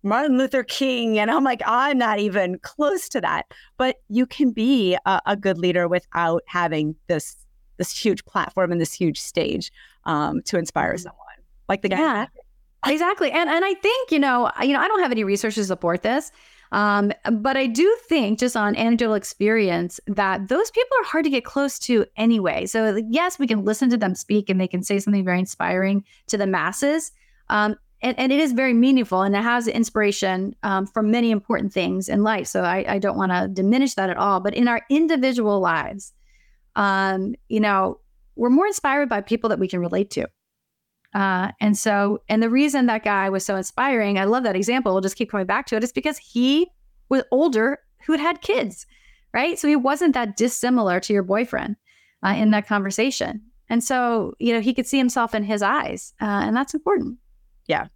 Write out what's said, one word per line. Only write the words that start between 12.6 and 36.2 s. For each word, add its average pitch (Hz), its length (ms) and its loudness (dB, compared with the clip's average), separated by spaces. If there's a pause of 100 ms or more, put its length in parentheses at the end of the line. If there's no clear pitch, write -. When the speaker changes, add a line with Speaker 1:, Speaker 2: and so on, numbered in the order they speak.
Speaker 2:
Exactly. 320 440 0
And, 330 180 0
and 330 160 0
I 392 100 0
think, 494 360 -2
you 311 80 2
know, 254 320 2 (120)
you 269 100 2
know, 277 80 2
I 339 80 0
don't 427 120 2
have 285 120 0
any 220 120 0
research 202 320 -2
to 214 80 0
support 180 380 -2
this, 254 280 -2 (420)
um, 202 400 2 (200)
but 240 240 0
I 269 100 0
do 330 300 4 (120)
think 220 300 2
just 247 180 0
on 208 200 0
anecdotal 226 380 2
experience 196 920 0
that 196 420 -2
those 359 220 0
people 494 300 0
are - 40 -4
hard 311 200 0
to 302 60 2
get 254 140 0
close 277 360 -2
to 226 260 2 (100)
anyway. 208 500 2
So, 220 240 0
like, 214 180 -2
yes, 330 300 0
we 277 80 0
can 214 180 0
listen 214 260 2
to 247 60 2
them 196 180 0
speak 202 360 -2
and 185 100 2
they 185 80 0
can 180 140 -4
say 202 160 -2
something 196 260 0
very 180 140 0
inspiring 185 680 -2 (240)
to 220 80 0
the 196 100 0
masses. 190 680 -2 (360)
Um, 208 280 0 (260)
and, 247 160 -2
and 262 120 2
it 285 100 4
is 294 120 2
very 247 220 2
meaningful 233 480 4
and 196 120 2
it 202 80 0
has 240 240 0
inspiration, 196 960 -2
um, 196 240 -2
for 220 160 -4
many 233 280 2
important 208 420 -2
things 185 360 -2
in 202 140 2
life. 214 240 0
So 185 160 -2
I, 180 240 0
I 202 120 -2
don't 196 180 -2
wanna 185 320 0
diminish 208 460 0
that 190 160 -2
at 170 60 -4
all. 196 220 2
But 196 160 -2
in 240 140 2
our 233 220 0
individual 262 720 2
lives, 180 520 -2 (640)